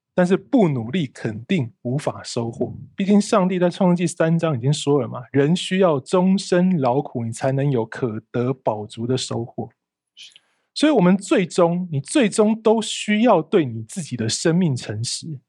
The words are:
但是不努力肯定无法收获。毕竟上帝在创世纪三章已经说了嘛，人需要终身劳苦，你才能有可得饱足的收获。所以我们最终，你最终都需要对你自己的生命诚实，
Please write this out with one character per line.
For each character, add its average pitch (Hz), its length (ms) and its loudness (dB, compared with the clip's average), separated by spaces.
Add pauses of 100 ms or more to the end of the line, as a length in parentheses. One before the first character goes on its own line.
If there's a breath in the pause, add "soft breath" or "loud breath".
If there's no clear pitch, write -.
(140)
但 180 120 2
是 185 100 2
不 220 320 2
努 120 220 -4
力 165 160 -2
肯 110 400 -8
定 147 260 -2 (100)
无 123 140 -4
法 - 260 -6
收 117 280 -6
获。 - 240 -6 (200)
毕 190 120 -4
竟 202 120 6
上 202 300 2
帝 185 100 -2
在 180 120 2
创 180 220 2
世 175 40 2
纪 175 100 0
三 165 320 0
章 165 160 0
已 120 60 -4
经 131 100 0
说 147 300 0
了 113 80 -4
嘛， 123 140 -12 (100)
人 143 240 4
需 185 220 -4
要 170 200 4
终 185 380 2
身 185 420 2
劳 131 220 2
苦， 123 240 -6
你 113 80 -6
才 135 200 -2
能 139 180 0
有 113 160 0
可 110 340 -6 (100)
得 123 220 -2
饱 107 320 -4
足 113 220 -10
的 127 100 0
收 117 260 -6
获。 117 280 -10 (1040 loud breath)
所 294 140 2
以 311 40 4
我 240 80 4
们 180 160 6
最 220 280 0
终， 175 460 0
你 139 100 -4
最 226 280 0
终 214 320 2
都 220 200 2
需 214 420 -2
要 208 200 4
对 165 220 2
你 113 180 -6
自 139 180 -10
己 131 160 -8
的 110 120 -2
生 160 260 0
命 165 220 2
诚 110 260 -8
实， 147 460 -10